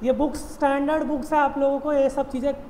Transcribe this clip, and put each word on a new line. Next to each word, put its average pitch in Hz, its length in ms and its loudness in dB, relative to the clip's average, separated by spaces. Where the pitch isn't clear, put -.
ये 254 60 4
books 254 280 0
standard 285 640 0
books 285 300 -2
है, 302 60 4
आप 277 180 2
लोगों 277 220 2
को 294 140 -2
ये 269 160 4
सब 277 200 -2
चीज़ें 269 240 -2